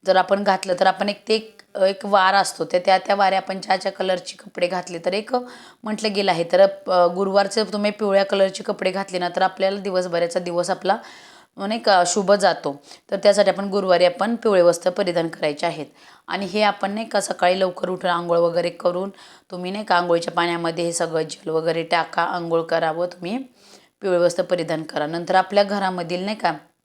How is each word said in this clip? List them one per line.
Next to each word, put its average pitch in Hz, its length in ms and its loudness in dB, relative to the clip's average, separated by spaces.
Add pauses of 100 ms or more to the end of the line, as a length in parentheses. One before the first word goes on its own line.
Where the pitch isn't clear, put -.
जर 185 100 4
आपण 190 280 2
घातलं 190 360 0
तर 185 80 4
आपण 196 220 0
एक - 180 -10
ते 220 80 2
एक, - 260 -8 (200)
एक 190 240 0
वार 190 280 4
असतो, 190 320 0
ते 180 140 0
त्या, 185 180 4
त्या 196 180 0
वाऱ्या 190 240 2
आपण 190 220 -8
ज्या 190 140 0
ज्या 190 160 -4
कलरचे 185 440 -4
कपडे 180 320 -4
घातले 180 380 -6
तर 180 80 0
एक 214 220 -4 (480)
म्हटलं 214 300 -4
गेलं 196 180 0
आहे. 165 200 0
तर, 180 100 6
अ, 185 540 4
गुरुवारचे 196 480 0
तुम्ही 208 280 -2
पिवळ्या 196 340 2
कलरचे 196 380 0
कपडे 190 280 -2
घातले 185 280 -6
ना 175 100 -2
तर 180 120 -2
आपल्याला 190 380 0
दिवसभराचा 180 600 -2
दिवस 175 300 -2
आपला 190 280 0 (600)
नाही 208 220 -4
का 196 260 4
शुभ 196 260 0
जातो. 170 500 2 (300)
तर 196 60 -4
त्यासाठी 202 320 4
आपण 196 200 -4
गुरुवारी 185 360 4
आपण 196 300 0
पिवळे 208 260 4
वस्त्र 175 280 4
परिधान 175 380 -2
करायचे 156 380 -4
आहेत. 156 200 -4 (420)
आणि 196 180 -4
हे 190 160 -2
आपण 202 300 0
नाही 220 160 -6
का 208 140 0
सकाळी 185 380 0
लवकर 185 300 -2
उठून 180 200 -4
आंघोळ 170 280 0
वगैरे 170 320 0
करून 175 400 -4 (420)
तुम्ही 180 200 -8
नाही 208 120 -8
का 202 120 2
आंघोळीच्या 170 380 2
पाण्यामध्ये 170 520 -2
हे 170 80 -2
सगळं 165 300 -2
जल - 260 -10
वगैरे 160 340 0
टाका, 165 400 0
आंघोळ 170 380 -2
करा 165 300 0
व 165 140 -2
तुम्ही 180 320 -8 (640)
पिवळे 185 160 0
वस्त्र 175 260 2
परिधान 165 400 -4
करा. 151 240 -4
नंतर 170 280 -4
आपल्या 190 280 4
घरामधील 185 600 -2
नाही 208 140 -6
का 175 160 -2 (300)